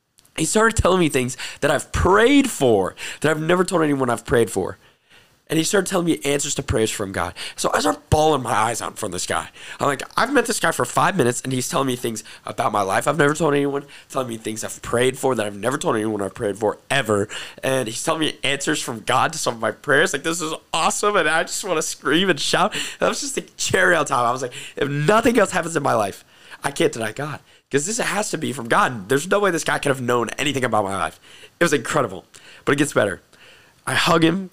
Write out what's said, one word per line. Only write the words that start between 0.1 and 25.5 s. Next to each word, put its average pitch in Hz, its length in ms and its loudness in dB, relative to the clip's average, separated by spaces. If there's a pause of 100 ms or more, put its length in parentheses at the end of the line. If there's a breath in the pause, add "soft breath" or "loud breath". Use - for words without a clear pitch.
he 156 80 -2
started 220 380 4
telling 185 180 4
me 170 80 4
things 127 300 0 (240 loud breath)
that 147 100 2
I've 131 220 -4
prayed 240 560 6
for, 104 440 2 (280 loud breath)
that 151 100 2
I've 156 100 -2
never 180 220 2
told 175 180 0
anyone 139 280 2
I've 117 160 -2
prayed 117 260 2
for. 98 260 -4 (720 soft breath)
And 160 100 -2
he 160 80 2
started 190 240 0
telling 180 160 0
me 160 180 2
answers 143 320 -2
to 143 80 -4
prayers 110 260 0
from 98 220 -6
God. 90 220 -4 (240 loud breath)
So - 160 -2
I 226 80 0
start 285 280 -2
bawling 151 320 4
my 117 120 -4
eyes 110 280 0
out 87 100 -8
in - 40 -18
front 104 160 -8
of 85 40 -8
this 90 120 -6
guy. 82 220 -4 (320 loud breath)
I'm 123 60 2
like, 139 140 -2 (140)
I've 240 160 2
met 247 140 4
this - 160 -4
guy 165 100 2
for 127 140 -2
five 170 320 0
minutes, 123 240 2
and 131 100 -6
he's 127 160 -4
telling 139 200 0
me 123 100 -2
things 113 260 -6 (220 loud breath)
about 113 260 -2
my 104 120 2
life 98 220 0
I've 147 120 0
never 147 160 4
told 156 200 2
anyone, 143 300 0 (240 loud breath)
telling 131 220 -6
me 113 80 -8
things 110 260 -6
I've - 180 -12
prayed 127 380 0
for 131 160 2
that 107 100 0
I've 104 120 -8
never 120 200 -2
told 143 200 0
anyone 107 240 -2
I've 98 120 -4
prayed 101 240 -4
for 107 200 0 (120)
ever. 107 380 2 (340 loud breath)
And 131 280 -2
he's 120 120 -8
telling 160 200 -2
me 147 240 -2
answers 143 360 -2
from 117 200 -8
God 123 320 0
to - 60 -8
some 120 160 -2
of 113 40 -14
my 110 120 0
prayers. 147 420 2
Like, 135 100 -6
this 170 180 -4
is 156 120 -4 (200)
awesome, 202 440 0
and 156 100 2
I 160 160 2
just - 220 -8
wanna 165 160 -2
scream 156 480 0
and 147 100 0
shout. 175 340 0 (260 loud breath)
That 185 100 2
was 233 100 -2
just 285 160 -8
the 180 60 -4
cherry 185 520 2
on 151 120 2
top. 123 200 0
I 117 60 2
was 131 100 -4
like, 123 120 -6 (240 loud breath)
if - 100 0
nothing 208 500 2
else 196 140 4